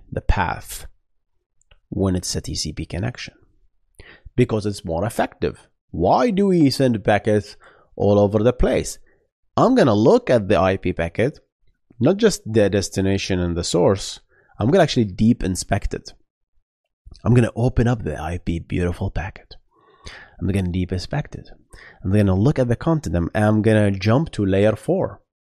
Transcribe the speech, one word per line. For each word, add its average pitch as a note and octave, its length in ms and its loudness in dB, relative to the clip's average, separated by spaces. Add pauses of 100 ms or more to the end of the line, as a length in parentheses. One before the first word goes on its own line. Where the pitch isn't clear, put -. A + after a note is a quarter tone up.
(120)
the - 100 -10
path - 640 -4 (1000)
when F#2 260 -2
it's - 200 -6
a - 60 -6
T - 140 -10
C D2+ 180 -8
P D#2+ 120 -10
connection - 500 -10 (1000)
because A#2 300 0
it's G#2 180 -6
more E2+ 220 -4
effective. - 640 -6 (240)
Why D#3+ 400 2
do G3 160 0
we E3+ 240 4
send B2 320 0
packets G#2 520 0 (400)
all G2+ 240 4
over G#2 200 2
the A#2+ 140 2
place? - 440 -2 (580)
I'm G#3+ 200 4
gonna D3+ 180 4
look D3 360 4
at A2+ 180 2
the G2+ 120 4
I F#2+ 180 2
P - 140 -4
packet, F2+ 480 -4 (600)
not E3 180 2
just G#3+ 240 2 (100)
the G#2+ 180 4
destination F#2+ 680 -2
and F2 160 -2
the E2+ 80 -4
source. C3 580 0 (380)
I'm A2 120 2
gonna F#3+ 120 4
actually B2 220 0
deep A2 380 0
inspect - 500 -4
it. - 200 -14 (1080)
I'm - 120 4
gonna A#2+ 200 4
open B2+ 320 0
up A#2+ 160 -2
the D2 160 -8
I E2 200 -8
P E2+ 200 -6
beautiful F2 520 -4
packet. - 440 -10 (840)
I'm F2 80 -4
gonna F#2+ 220 -2
deep F2+ 220 -4
inspect F#2+ 420 -6
it. - 160 -18 (540)
I'm F#2 80 -2
gonna G2+ 240 4
look B2 240 2
at B2 80 2
the A2+ 80 0
content. D3+ 400 -2
I'm, E2+ 180 -2
I'm G#2+ 300 2
gonna G#2+ 260 4
jump A2 440 0
to G#2 120 -2
layer G2+ 300 2
four. - 480 -6 (320)